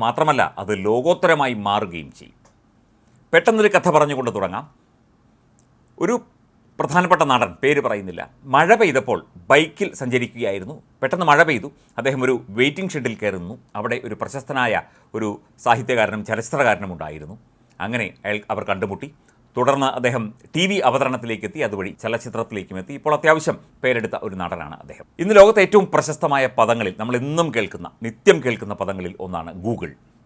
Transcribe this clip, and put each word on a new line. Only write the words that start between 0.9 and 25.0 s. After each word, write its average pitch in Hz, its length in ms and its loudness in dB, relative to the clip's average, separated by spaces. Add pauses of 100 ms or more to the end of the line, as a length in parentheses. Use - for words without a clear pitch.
മാറുകയും 92 420 -2 (100)
ചെയ്യും. - 200 -20 (920)
പെട്ടെന്നൊരു 208 420 4
കഥ 180 220 2
പറഞ്ഞുകൊണ്ട് 143 400 2
തുടങ്ങാം. 98 280 -4 (1400)
ഒരു 226 120 0 (600)
പ്രധാനപ്പെട്ട 175 440 2 (100)
നടൻ, 110 180 2 (140)
പേര് 143 220 2
പറയുന്നില്ല, 95 360 -6 (320)
മഴ 156 140 6 (140)
പെയ്തപ്പോൾ 127 360 2 (320)
ബൈക്കിൽ 156 400 4 (100)
സഞ്ചരിക്കുകയായിരുന്നു. 120 760 -4 (260)
പെട്ടെന്ന് 156 300 0
മഴ 147 180 8
പെയ്തു. 135 200 -4 (280)
അദ്ദേഹം 131 300 -2
ഒരു 127 80 2 (240)
വെയിറ്റിംഗ് 151 340 -2
ഷെഡിൽ 120 300 -6
കയറുന്നു. 95 320 -6 (240)
അവിടെ 117 180 -4 (100)
ഒരു 107 140 -10
പ്രശസ്തനായ 127 600 -4 (360)
ഒരു 107 120 -2 (360)
സാഹിത്യകാരനും 113 640 0
ചലച്ചിത്രകാരനും 110 640 0
ഉണ്ടായിരുന്നു. 78 400 -14 (480)
അങ്ങനെ 113 200 -4 (200)
അയാൾ, 104 120 -4 (160)
അവർ 104 160 -4
കണ്ടുമുട്ടി. 98 400 -6 (480)
തുടർന്ന് 135 320 2 (100)
അദ്ദേഹം 123 240 -2 (320)
ടി 170 160 0
വി 202 60 -2 (120)
അവതരണത്തിലേക്ക് 120 600 0
എത്തി, 95 180 -10
അതുവഴി 98 240 -6 (120)
ചലച്ചിത്രത്തിലേക്കും 110 800 -6
എത്തി. 139 180 -14
ഇപ്പോൾ 151 180 -2
അത്യാവശ്യം 156 400 2 (260)
പേരെടുത്ത 117 340 -2 (100)
ഒരു 95 160 -10
നടനാണ് 85 400 -8
അദ്ദേഹം. - 240 -20 (160)